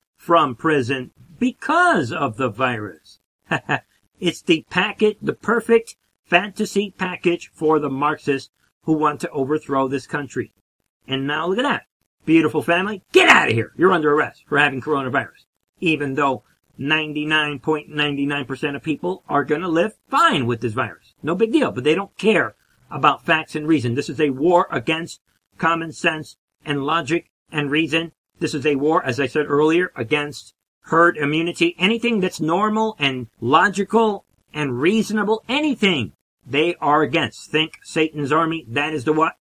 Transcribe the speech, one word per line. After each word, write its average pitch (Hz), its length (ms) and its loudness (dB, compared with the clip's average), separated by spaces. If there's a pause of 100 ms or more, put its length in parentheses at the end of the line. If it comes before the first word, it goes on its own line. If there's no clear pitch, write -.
(160)
from 156 380 2
prison 135 560 0 (300)
because 277 720 2
of 139 240 -2
the 131 120 0
virus. 107 680 -6 (320)
<laughs> 156 80 -2 (600)
It's 175 200 -2
the 165 300 2
packet, 208 500 0
the 208 120 -4
perfect - 640 0 (300)
fantasy 202 720 -2
package 175 560 -4
for 156 280 2
the 147 100 -4
Marxists 143 600 -2 (340)
who 160 80 0
want 151 280 0
to - 100 -6
overthrow 139 580 -2
this 131 180 -4
country. 135 460 -8 (560)
And 135 180 -4
now 156 220 -2
look 202 100 0
at 254 60 0
that. - 220 -4 (380)
Beautiful 156 380 4
family, 185 400 -2 (100)
get 359 160 6
out 190 200 4
of 113 60 0
here. 113 220 -2
You're 175 160 4
under 151 220 2
arrest 147 320 -2
for 147 120 0
having 139 220 0
coronavirus. 135 640 -4 (360)
Even 147 340 -2
though 139 300 0 (340)
ninety-nine 151 800 -2
point 156 300 -2
nine 147 260 -2 (140)
nine 143 160 -4
percent 139 320 -6
of 135 80 -10
people 175 440 -6
are 143 160 0
gonna 151 240 -2
live 175 260 -2 (140)
fine 269 380 2
with 117 140 -2
this 113 120 -4
virus. 107 480 -8
No 151 140 -2
big 220 180 0
deal, 254 200 2
but 123 100 -8
they 151 140 4
don't 196 200 -8
care 180 380 2 (380)
about 135 340 0
facts 156 300 -2
and 151 100 -6
reason. 123 300 2
This 143 120 -4
is 131 120 -6
a 147 100 2
war 175 400 2
against 160 500 -4 (380)
common 165 320 -2
sense 156 460 -6 (280)
and 143 200 -2
logic 160 480 -2 (180)
and 147 220 -4
reason. 160 400 -2 (260)
This 160 160 -4
is 139 100 -4
a 147 120 2
war, 156 280 2
as 127 140 -2
I 139 80 0
said 147 200 -2
earlier, 156 500 2
against 147 580 -4 (320)
herd 170 300 4
immunity. 165 600 0
Anything 226 420 2
that's 180 200 -2
normal 214 580 0
and 131 300 -4 (120)
logical 196 840 2 (280)
and 139 280 -4
reasonable, 214 680 0
anything 214 640 0 (320)
they 151 360 0
are 151 220 2
against. 143 480 -4
Think 156 340 -2
Satan's 151 480 -2
army. 160 360 0
That 143 240 -4
is 143 120 -4
the 156 80 2
what, 156 280 2